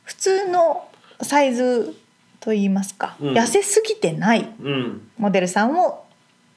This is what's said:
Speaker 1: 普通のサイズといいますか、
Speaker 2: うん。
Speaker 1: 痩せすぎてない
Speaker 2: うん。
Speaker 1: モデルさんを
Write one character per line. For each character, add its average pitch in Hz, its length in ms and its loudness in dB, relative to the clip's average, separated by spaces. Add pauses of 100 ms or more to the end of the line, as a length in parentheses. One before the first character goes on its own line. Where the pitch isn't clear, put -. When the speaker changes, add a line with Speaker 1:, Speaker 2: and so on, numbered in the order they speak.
Speaker 1:
普 - 140 -18
通 381 320 0
の 339 400 0 (340)
サ 285 220 2
イ 254 100 0
ズ 240 400 0 (520)
と 220 60 0
い 202 120 2
い 196 40 2
ま 196 160 0
す - 100 -10
か、 - 260 -8
Speaker 2:
う 143 120 -2
ん。 - 0 -
Speaker 1:
痩 233 140 4
せ 403 160 2
す 440 220 2
ぎ 440 120 -4
て 165 160 0
な 185 240 2
い - 120 -4 (120)
Speaker 2:
う 139 100 -4
ん。 120 380 -4 (100)
Speaker 1:
モ 202 140 0
デ 190 80 2
ル 180 80 0
さ 208 160 2
ん 285 120 0
を 349 280 0 (520)